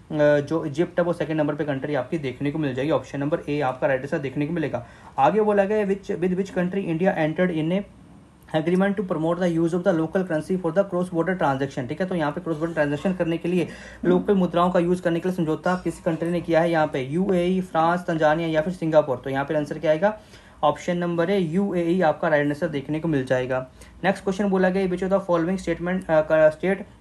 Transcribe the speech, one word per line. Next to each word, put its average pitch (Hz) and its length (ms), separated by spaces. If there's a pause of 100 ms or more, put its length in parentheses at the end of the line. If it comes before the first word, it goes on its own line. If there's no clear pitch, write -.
(400)
जो 156 240
इजिप्ट 165 340
है 175 60
वो 175 80
second 156 240
number 147 180
पे 151 100
country 160 300
आपकी 139 240
देखने 139 320
को 156 80
मिल 139 140
जाएगी। 135 180
Option 131 280
number 151 300
ए 147 120
आपका 131 260
right 131 140
answer 156 180
देखने 147 280
को 170 60
मिलेगा। 127 320 (340)
आगे 170 220
बोला 208 220
गया 214 240
which, 196 280
with 180 220
which 190 160
country 180 340
India 165 320
entered 160 380
in 160 140
a 196 120 (680)
agreement 185 440
to 208 80
promote 170 360
the 185 100
use 165 240
of 180 100
the 196 100
local 160 300
currency 160 340
for 170 140
the 196 140
cross 180 260
border 170 240
transaction, 139 540
ठीक 151 120
है। 180 60
तो 185 80
यहाँ 151 160
पे 180 100
क्रॉस 165 160
बॉर्डर 165 160
transaction 147 400
करने 170 240
के 170 120
लिए 175 180 (380)
local 180 300
मुद्राओं 180 360
का 185 80
यूज़ 180 220
करने 170 180
के 180 100
लिए 180 80
समझौता 160 460
किस 165 180
country 165 280
ने 175 120
किया 165 200
है 170 100
यहाँ 156 160
पे, 147 160
यूएई, 180 580
France, 175 460
Tanzania 165 420
या 156 120
फिर 180 120
Singapore। 147 500
तो 139 60
यहाँ 139 160
पे 160 100
answer 151 240
क्या 156 120
आएगा, 196 260 (460)
ऑप्शन 151 340
नंबर 170 320
ए 202 80
यूएई 175 640
आपका 156 260
right 147 200
answer 147 200
देखने 143 320
को 165 80
मिल 143 180
जाएगा। 127 340 (440)
Next 190 200
question 196 260
बोला 185 200
गया 190 180
which 180 160
of 185 60
the 196 120
following 175 380
statement, 175 440
अ, 160 180
का 156 280
state, 180 360 (160)